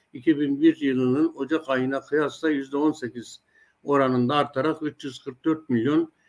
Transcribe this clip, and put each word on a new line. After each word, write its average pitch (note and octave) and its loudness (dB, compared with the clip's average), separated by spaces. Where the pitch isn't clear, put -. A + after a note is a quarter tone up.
iki C#3+ 0
bin C#3+ -2
bir D#3 4
yılının C3+ 2
Ocak C#3 -4
ayına C3 -2
kıyasla D3 -2
yüzde C#3 -4
on D3+ 2
sekiz A#2+ -12
oranında C3 2
artarak D3 -2
üç D3 -8
yüz C3+ -10
kırk - -14
dört D#3+ -2
milyon C#3 2